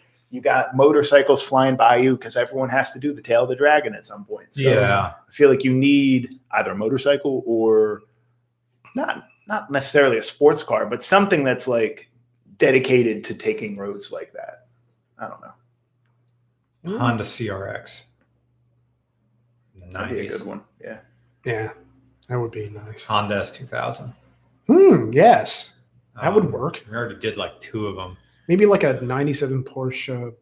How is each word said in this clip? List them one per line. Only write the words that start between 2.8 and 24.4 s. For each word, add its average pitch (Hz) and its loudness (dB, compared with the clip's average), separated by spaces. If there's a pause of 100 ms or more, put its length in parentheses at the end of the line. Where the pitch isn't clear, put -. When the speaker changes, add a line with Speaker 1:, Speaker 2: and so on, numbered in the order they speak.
Speaker 1:
to - -14
do 143 -6
the 147 -14
Tail 123 2
of 127 -4
the 127 -4
Dragon 143 2
at 104 -16
some 104 -18
point. - -14
So 139 -6
Speaker 2:
Yeah. 101 2 (160)
Speaker 1:
I - -20
feel 147 6
like 131 4
you 131 2
need 135 2 (100)
either 101 -2
a 95 -8
motorcycle 131 -2
or 110 2 (920)
not, - -6 (240)
not 208 -8
necessarily 135 2
a 110 -4
sports 151 2
car, 110 -2
but 113 -8
something 196 0
that's, 127 -2
like, 117 -4 (480)
dedicated 127 2
to 107 -10
taking 107 -6
roads 101 -12
like - -14
that. - -18 (500)
I - -14
don't - -18
know. - -20 (1400)
Speaker 3:
Mm. 196 -8
Speaker 2:
Honda 117 -2
C 110 -8
R 98 -10
X. - -16 (1900)
Speaker 1:
That'd - -
be 90 -14
a 95 -6
Speaker 2:
Nineties. - -8
Speaker 1:
good 98 -12
one. - -12 (200)
Yeah. 110 -16 (480)
Speaker 3:
Yeah, 110 -6 (580)
that 123 -4
would 113 -6
be 104 -12
nice. 104 -18
Speaker 2:
Honda 104 -2
S 98 -6
two - -16
thousand. 123 -10 (540)